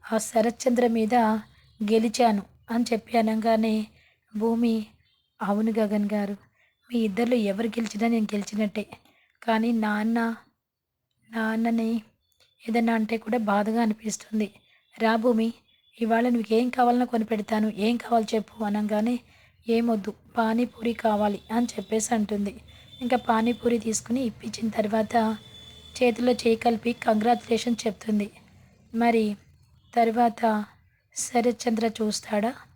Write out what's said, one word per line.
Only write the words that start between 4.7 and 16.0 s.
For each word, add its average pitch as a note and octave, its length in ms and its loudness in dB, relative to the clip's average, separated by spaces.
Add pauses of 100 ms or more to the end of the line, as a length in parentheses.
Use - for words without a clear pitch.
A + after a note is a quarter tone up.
"అవును G#3 300 0
గగన్ G#3 400 0
గారు, G3+ 240 -2 (540)
మీ A#3+ 100 -2
ఇద్దరిలో A#3 360 0
ఎవరు G#3 300 0
గెలిచినా A3+ 420 -2
నేను A3+ 160 2
గెలిచినట్టే, G#3 640 -4 (560)
కానీ A3+ 300 0
నాన్న, A3+ 640 0 (920)
నాన్నని A3+ 720 0 (680)
ఏదన్నా A3+ 260 2
అంటే A3 220 -2
కూడా A3 220 -4
బాధగా G#3 440 0
అనిపిస్తుంది. G#3+ 720 -4 (440)
రా A3+ 180 2
భూమి, A3+ 360 2 (480)